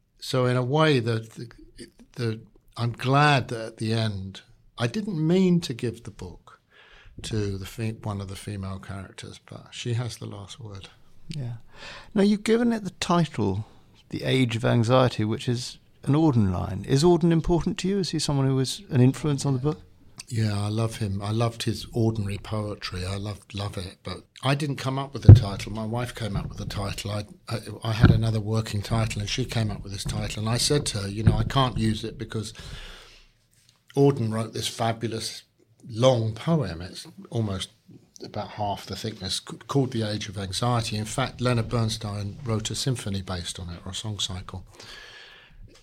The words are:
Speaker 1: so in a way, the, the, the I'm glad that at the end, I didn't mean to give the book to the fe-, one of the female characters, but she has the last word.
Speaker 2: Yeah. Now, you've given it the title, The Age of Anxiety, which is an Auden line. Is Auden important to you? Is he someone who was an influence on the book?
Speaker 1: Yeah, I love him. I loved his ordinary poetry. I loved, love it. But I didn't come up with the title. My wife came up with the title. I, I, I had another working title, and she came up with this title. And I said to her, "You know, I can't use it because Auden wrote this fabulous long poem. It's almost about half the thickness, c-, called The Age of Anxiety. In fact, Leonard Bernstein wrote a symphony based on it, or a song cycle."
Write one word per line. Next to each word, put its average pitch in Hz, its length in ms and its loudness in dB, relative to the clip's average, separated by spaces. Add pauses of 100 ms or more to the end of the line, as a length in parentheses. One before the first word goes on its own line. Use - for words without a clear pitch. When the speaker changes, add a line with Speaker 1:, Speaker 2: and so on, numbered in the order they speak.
(200)
Speaker 1:
so 127 260 0
in 123 120 2
a 127 60 2
way, 147 360 4
the, 113 200 0
the, - 680 -16 (260)
the 113 280 -4 (360)
I'm 120 140 -2
glad 135 560 2
that 113 180 -6
at - 120 -14
the 110 160 -2
end, 101 480 -4 (360)
I 120 80 0
didn't 175 400 -2
mean 175 360 6
to 139 120 -6
give 117 300 -6
the 107 80 -14
book - 480 -16 (640)
to 101 340 -2
the 95 80 -8
fe-, 110 380 -6
one 101 180 -4
of 98 60 -8
the 95 80 -10
female 95 420 -8
characters, 98 640 -14 (100)
but - 220 -16
she - 220 -4
has 117 240 -4
the 110 100 -12
last 104 320 -14
word. 101 300 -14 (400)
Speaker 2:
Yeah. 135 240 -8 (600)
Now, 202 80 4
you've 208 220 4
given 233 280 4
it 220 120 -4
the 185 80 -8
title, 110 760 0 (440)
The - 140 -6
Age 131 320 2
of 113 80 -2
Anxiety, 120 640 4
which 110 240 -2
is 120 300 -6 (240)
an 131 100 2
Auden 123 400 4
line. 90 340 -4
Is 135 160 4
Auden 175 280 6
important 165 480 2
to 180 80 -4
you? 202 120 0
Is 180 120 -2
he 160 80 -2
someone 143 260 0
who 135 100 2
was 131 340 -2
an 131 120 4
influence 139 440 4
on 143 80 2
the 127 60 0
book? 151 220 -2 (480)
Speaker 1:
Yeah, 107 320 0
I 104 60 -2
love 110 300 -2
him. 98 240 -2
I 104 100 -4
loved 117 320 0
his 107 300 -4
ordinary 110 440 0
poetry. 101 680 -6
I 95 100 -4
loved, 101 380 -10
love 101 240 -6
it. 92 260 -10
But 90 200 -12 (200)
I 135 120 4
didn't 143 200 -2
come 131 240 -4
up 139 140 -8
with 113 100 -8
the - 100 12
title. 98 380 6
My 110 140 -6
wife 120 280 -4
came 104 220 -6
up 78 140 -6
with - 80 -12
the 98 80 -10
title. 98 460 -6
I, 104 140 -4 (220)
I, 120 120 -4 (220)
I 110 120 -2
had 110 180 8
another 110 300 2
working 110 400 -2
title, 110 400 -2
and 101 80 -6
she 127 160 -2
came 113 260 0
up 98 120 -10
with 98 100 -10
this 95 100 -8
title. 107 380 -4
And 107 80 0
I 120 80 2
said 147 300 2
to 107 120 -4
her, 98 80 -4
"You 101 160 -4
know, 107 140 6
I 110 80 2
can't 127 320 2
use 110 260 0
it 110 140 -8
because 110 360 -6 (1400)
Auden 139 380 4
wrote 110 180 -4
this 113 160 -4
fabulous 113 760 -4 (440)
long 117 460 4
poem. 107 480 0
It's - 260 -12 (220)
almost 101 400 -2 (520)
about 104 280 -10
half 101 360 -6
the 95 120 -10
thickness, 107 520 -6
c-, 165 80 -12 (100)
called 135 260 0
The 113 100 -2
Age 104 240 -4
of 101 100 -10
Anxiety. 107 600 -2
In 107 80 -4
fact, - 340 -4
Leonard 117 300 2
Bernstein 107 760 -4
wrote 107 260 -2
a 110 60 -6
symphony 104 460 -4
based 92 400 -8
on 85 80 -8
it, 85 160 -10
or 92 80 -8
a - 20 -10
song 107 240 -6
cycle." 92 460 -8 (1160)